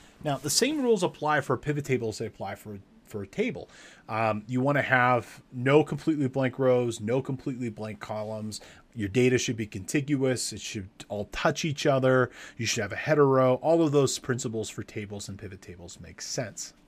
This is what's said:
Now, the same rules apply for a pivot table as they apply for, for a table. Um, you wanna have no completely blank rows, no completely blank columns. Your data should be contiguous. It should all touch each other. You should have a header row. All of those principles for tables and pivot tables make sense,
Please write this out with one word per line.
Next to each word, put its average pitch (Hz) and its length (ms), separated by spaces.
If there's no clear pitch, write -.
Now, 143 120
the 139 140
same 277 340
rules 226 180
apply 151 380
for 135 140
a 120 40
pivot 147 280
table 117 240
as 104 100
they 117 60
apply 98 300
for, 104 220
for - 180
a - 40
table. 214 420
Um, 110 360
you 127 140
wanna 139 220
have 123 600
no 135 320
completely 147 420
blank 131 320
rows, 123 400
no 117 220
completely 127 480
blank 107 320
columns. 107 580
Your 101 160
data 123 280
should 120 180
be 110 100
contiguous. 131 840
It 104 80
should 101 300
all 104 240
touch - 320
each 151 220
other. 131 440
You 113 80
should 110 160
have 101 100
a 110 60
header 147 280
row. 131 380
All 165 180
of 147 120
those 139 260
principles 113 500
for 110 140
tables 101 460
and 92 100
pivot 95 220
tables 87 400
make 82 200
sense, - 520